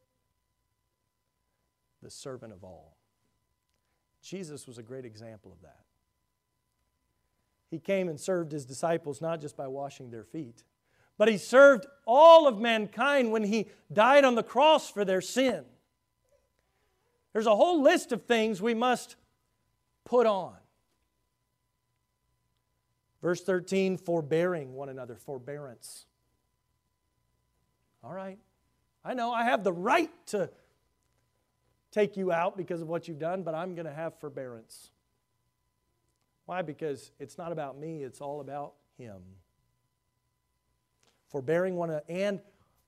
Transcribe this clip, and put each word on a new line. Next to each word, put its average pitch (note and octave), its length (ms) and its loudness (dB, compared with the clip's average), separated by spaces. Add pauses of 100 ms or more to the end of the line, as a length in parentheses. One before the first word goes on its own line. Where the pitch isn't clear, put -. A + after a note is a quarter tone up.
(2000)
the A#2+ 80 -20
servant A#2+ 440 -16
of F#2 100 -20
all. D#2+ 320 -20 (1300)
Jesus D#3 440 -14
was A#2+ 120 -20
a A#2+ 40 -16
great B2+ 220 -16
example A2 480 -20
of E2+ 80 -20
that. D2+ 240 -20 (1900)
He E3 80 -10
came F#3 300 -4
and D3+ 100 -10
served F3 340 -6
his D3 120 -10
disciples D#3+ 560 -6
not E3 220 -8
just D3 160 -14
by C#3+ 80 -10
washing C#3 440 -12
their A2+ 140 -16
feet, C#3 380 -14 (560)
but G#3+ 100 4
he G#3+ 100 2
served C4 480 8 (180)
all D#4+ 420 10
of G#3+ 140 2
mankind A#3 720 0
when A3 100 0
he G#3 280 -2 (200)
died A#3+ 320 6
on B3+ 120 4
the A3+ 80 0
cross D4 480 2
for G3+ 120 -4
their F#3+ 200 0
sin. A3+ 420 -2 (1700)
There's A3 140 -2
a G#3+ 100 6
whole E4 240 4
list D#4 320 4
of - 140 -6
things A3 340 0
we A#3 140 0
must A#3 420 -2 (880)
put A#3+ 220 2
on. E3+ 320 -2 (2750)
Verse F3 200 -2
thirteen, F#3+ 540 -2
forbearing D#3+ 800 -2
one C3+ 160 -12
another, B2 260 -14
forbearance. C#3 880 -16 (2000)
All B2+ 80 -16
right, F#3+ 260 -14 (640)
I G#3 120 -8
know A#3+ 180 -6
I A#3 120 -2
have A#3+ 200 0
the F#3+ 80 0
right B3+ 380 0 (160)
to F#3+ 240 -4 (1400)
take G#3 280 -2
you F#3 120 -4
out E3+ 280 -2
because F3 240 -8
of D#3+ 60 -10
what E3+ 200 -8
you've D#3 100 -12
done, F3 240 -6
but D#3+ 120 -8
I'm F3+ 200 -8
gonna D#3+ 200 -12
have D#3+ 260 -12
forbearance. B2+ 680 -16 (1500)
Why? F3+ 160 -6
Because D3+ 580 -10
it's C#3 200 -18
not E3+ 140 -10
about C#3 260 -10
me, D#3 240 -12
it's B2+ 180 -16
all C#3+ 220 -12
about C#3+ 320 -14 (240)
him. G2+ 240 -18 (2000)
Forbearing E3 480 -4
one E3+ 140 -6
another, D3+ 180 -8
and, F#3+ 320 -6 (460)